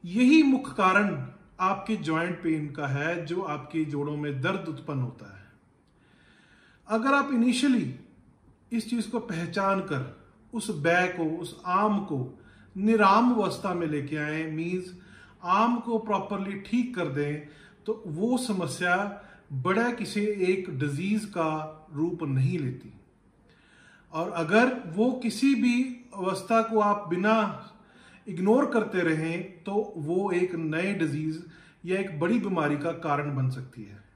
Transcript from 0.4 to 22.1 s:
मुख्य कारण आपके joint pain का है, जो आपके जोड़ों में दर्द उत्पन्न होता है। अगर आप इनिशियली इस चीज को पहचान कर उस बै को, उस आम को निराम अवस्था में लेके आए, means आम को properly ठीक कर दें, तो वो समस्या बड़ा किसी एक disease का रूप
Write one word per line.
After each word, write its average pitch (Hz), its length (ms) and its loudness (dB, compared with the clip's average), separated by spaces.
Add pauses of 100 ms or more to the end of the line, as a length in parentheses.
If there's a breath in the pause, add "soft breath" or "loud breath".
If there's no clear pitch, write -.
मुख्य 262 340 2
कारण 185 500 4 (320)
आपके 196 360 0
joint 165 480 -2
pain 151 280 -2
का 143 160 -6
है, 156 380 -2
जो 175 160 -4
आपके 156 440 -4
जोड़ों 143 320 -4
में 147 240 -4
दर्द 190 260 -2
उत्पन्न 143 320 -6
होता 101 380 -8
है। - 60 -20 (1400 soft breath)
अगर 226 260 2
आप 285 200 2
इनिशियली 233 640 2 (760)
इस 233 180 -4
चीज 233 160 -2
को 240 140 -4
पहचान 196 600 -2
कर 135 420 -6 (320)
उस 220 160 -6 (100)
बै 175 280 4
को, 165 300 -2
उस - 280 -12
आम 202 340 2
को - 440 -6 (340 loud breath)
निराम 214 560 6
अवस्था 196 400 0
में 170 140 -2
लेके 147 280 -4
आए, 156 360 -4
means 180 420 -4 (500 loud breath)
आम 220 360 4
को 226 200 -2
properly 196 600 -4
ठीक - 360 -2
कर 175 100 -2
दें, 147 420 -4 (380 loud breath)
तो 220 220 -4
वो 208 300 0
समस्या 185 840 -2 (300 loud breath)
बड़ा 196 380 2
किसी 208 340 -2
एक 185 540 0
disease 165 460 -2
का 160 260 -2 (420)
रूप 165 300 -2